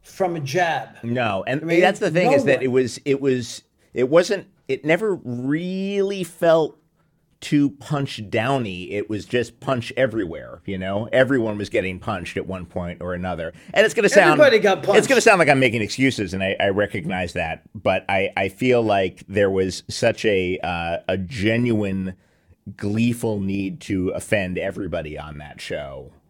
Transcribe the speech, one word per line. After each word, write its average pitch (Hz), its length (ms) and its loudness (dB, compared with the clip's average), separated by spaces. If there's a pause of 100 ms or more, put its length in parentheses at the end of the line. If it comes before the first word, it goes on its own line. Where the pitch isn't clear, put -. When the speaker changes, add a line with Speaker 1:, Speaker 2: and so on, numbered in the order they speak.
Speaker 1:
from 180 340 -4
a 160 40 -6
jab. 147 500 -2 (140)
Speaker 2:
No, 117 440 -2
and 139 140 -2
Speaker 1:
I 160 40 -10
mean, 170 140 2
Speaker 2:
that's 185 200 4
the 190 120 0
thing 185 200 2
Speaker 1:
no 277 40 4
Speaker 2:
is 262 100 4
that 135 120 4
Speaker 1:
one. 123 60 -2
Speaker 2:
it 131 80 0
was, 123 340 2
it 135 160 0
was, 127 420 -2 (300)
it 131 160 0
wasn't, 180 380 4 (200)
it 135 160 -4
never 180 400 0
really 185 1000 -2
felt 165 540 2 (640)
too 143 300 2
punch 139 580 -6
downy. 110 600 -2
It 101 180 -4
was 101 160 -4
just - 340 -4
punch 127 360 -4
everywhere, 82 680 -4
you 98 120 -6
know? 98 340 -4
Everyone 120 460 2
was 101 120 -6
getting 92 300 -2
punched 98 380 -6
at 92 100 -6
one 92 180 -8
point 87 360 -8
or 90 120 -6
another. 87 400 -6 (200)
And 185 120 4
it's 170 80 -2
gonna 208 160 2
sound 160 300 6
Speaker 1:
Everybody 226 200 6
got 185 220 2
punched. 196 180 4
Speaker 2:
it's 208 80 2
gonna 254 140 4
sound 202 180 6
like 147 100 4
I'm 135 100 4
making 117 220 2
excuses, 104 520 -2
and 95 80 -4
I, 98 180 0
I 101 100 2
recognize 92 640 -2
that. 82 300 -6 (120)
But 98 340 0
I, 98 280 0
I 98 120 0
feel 123 320 2
like 98 460 0
there 98 240 2
was 95 380 -2
such - 360 -2
a, 92 380 2
uh, 85 340 -4 (120)
a 95 80 0
genuine 98 1000 -2 (640)
gleeful 110 640 -2
need 95 400 -4
to 92 300 -2
offend 90 460 -2
everybody 82 600 -6
on 76 200 -14
that 73 200 -18
show 67 540 -10 (160)